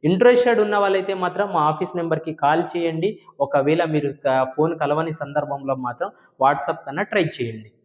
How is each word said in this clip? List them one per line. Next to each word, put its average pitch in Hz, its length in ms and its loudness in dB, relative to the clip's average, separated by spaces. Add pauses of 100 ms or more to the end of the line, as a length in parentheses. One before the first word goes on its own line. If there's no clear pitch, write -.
ఇంట్రెస్టెడ్ 240 560 6
ఉన్న 208 180 2
వాళ్ళైతే 196 360 0
మాత్రం 185 400 -2
మా 165 80 2
ఆఫీస్ 156 360 0
నెంబర్కి 160 360 -2
కాల్ 156 300 2
చేయండి. 170 560 -4 (200)
ఒకవేళ 143 460 2
మీరు 147 280 -2 (120)
క-, 131 320 2
ఫోన్ 156 220 0
కలవని 156 340 -2
సందర్భంలో 139 640 -4
మాత్రం 127 360 -8 (320)
WhatsApp 147 420 0
కన్నా 147 180 -6
ట్రై 202 200 0
చేయండి. 113 460 -8 (160)